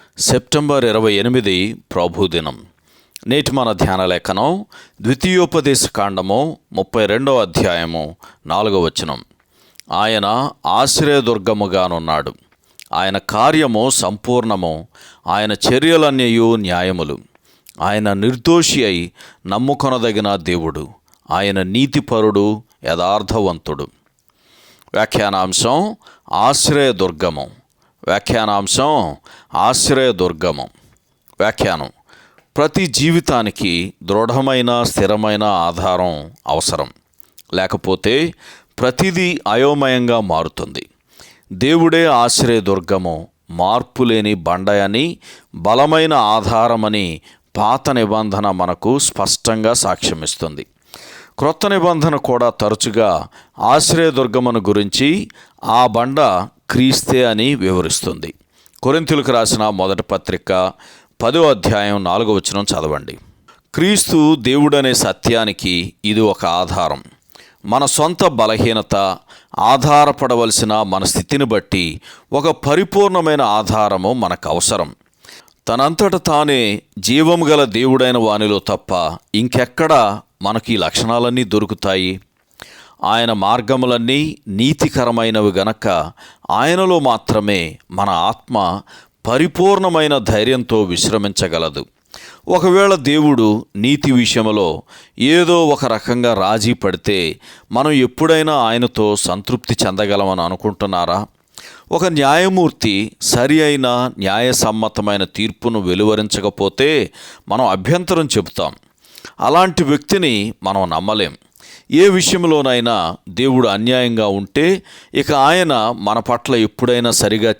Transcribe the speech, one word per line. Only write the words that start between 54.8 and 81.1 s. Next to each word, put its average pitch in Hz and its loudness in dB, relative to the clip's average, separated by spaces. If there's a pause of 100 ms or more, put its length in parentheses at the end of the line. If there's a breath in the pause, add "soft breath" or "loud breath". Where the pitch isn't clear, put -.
ఆ 120 4
బండ 120 -2 (500)
క్రీస్తే 127 2
అని 117 0
వివరిస్తుంది. 92 -4 (500 soft breath)
కొరింథీయులకు 147 0
రాసిన 110 2
మొదటి 95 -2
పత్రిక, 92 -2 (480 loud breath)
పదో 151 4
అధ్యాయం, 101 0
నాలుగో 104 0
వచనం 98 -2
చదవండి. 78 -6 (580 soft breath)
క్రీస్తు 160 2
దేవుడనే 139 2
సత్యానికి 95 -2 (120)
ఇది 107 0
ఒక 107 2
ఆధారం. 85 -2 (640 loud breath)
మన 104 0
సొంత 170 0
బలహీనత, 110 0 (420 loud breath)
ఆధారపడవలసిన 123 2
మన 95 -2
స్థితిని 135 -2
బట్టి 95 -2 (320 loud breath)
ఒక 143 0
పరిపూర్ణమైన 165 2
ఆధారము 104 0
మనకు 92 -4
అవసరం. 87 -2 (720 loud breath)
తనంతట 160 0
తానే 143 0 (180)
జీవము 160 2
గల 147 4
దేవుడైన 127 2
వానిలో 107 0
తప్ప 87 -4 (180)
ఇంకెక్కడా 123 2 (200)
మనకి 110 -2
ఈ 110 0
లక్షణాలన్నీ 120 0